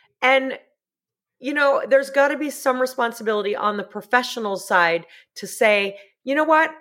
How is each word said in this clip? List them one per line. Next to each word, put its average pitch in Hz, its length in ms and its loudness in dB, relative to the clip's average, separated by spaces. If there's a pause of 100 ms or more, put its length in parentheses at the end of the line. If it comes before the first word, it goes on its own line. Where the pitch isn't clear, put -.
(200)
And, 262 380 2 (840)
you 277 120 -4
know, 277 340 2
there's 269 220 2
gotta 285 260 2
be 285 140 -6
some 254 280 -2
responsibility 226 800 -2
on 208 220 -2
the 202 60 -6
professional 214 720 -4
side 170 480 2 (300)
to 202 100 -14
say, 202 520 0 (240)
"You 269 120 -2
know 311 100 2
what? 311 260 4 (100)